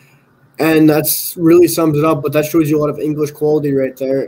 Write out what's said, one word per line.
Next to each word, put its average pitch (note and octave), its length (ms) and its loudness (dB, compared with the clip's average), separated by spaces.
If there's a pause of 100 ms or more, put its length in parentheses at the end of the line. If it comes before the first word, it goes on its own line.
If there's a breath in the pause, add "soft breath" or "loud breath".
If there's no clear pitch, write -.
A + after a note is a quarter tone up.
(580 soft breath)
And D#3 300 2
that's - 480 -2
really E3+ 320 4
sums D#3+ 300 -2
it D3 80 0
up, D#3 160 -2
but C#3+ 100 -8
that D3+ 140 0
shows D#3 240 0
you D3+ 80 0
a - 20 -2
lot D3+ 80 -2
of D3 100 -6
English D3 340 -4
quality D3 420 -2
right C3 200 -2
there. C3+ 340 -4